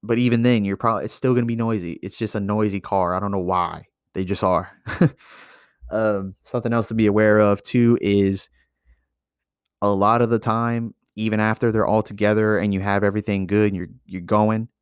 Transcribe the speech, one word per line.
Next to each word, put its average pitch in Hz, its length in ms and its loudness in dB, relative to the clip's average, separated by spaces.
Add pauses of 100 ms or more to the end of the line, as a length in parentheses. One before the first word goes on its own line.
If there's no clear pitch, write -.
But 113 160 0
even 117 260 2
then, 120 200 2
you're 98 140 -2
probably, 113 280 -2
it's 110 80 -10
still 131 200 0
gonna 120 120 0
be 117 120 -4
noisy. 107 440 -4
It's - 160 -12
just 110 180 -6
a 107 40 -2
noisy 101 400 -2
car. 90 360 -2
I 92 40 -2
don't 101 120 -4
know 98 80 -4
why. 87 480 -4 (260)
They 95 100 -6
just 95 220 -4
are. 90 260 0 (160)
<laughs> - 240 2 (800)
Um, 101 420 -2 (100)
something 120 260 -4
else 117 160 0
to 113 60 -8
be 110 120 2
aware 107 340 4
of, 101 240 4
too, 120 360 2
is 98 480 0 (1300)
a 101 80 2
lot 104 320 2
of 117 80 2
the 113 100 2
time, 117 540 -2 (240)
even 107 240 0
after 110 280 0
they're 110 160 2
all 107 160 2
together 107 560 0
and 101 160 0
you 98 60 0
have 101 240 0
everything 101 420 -2
good 104 280 2
and - 20 -6
you're, 90 140 -8 (160)
you're 92 160 -12
going, 110 480 0 (120)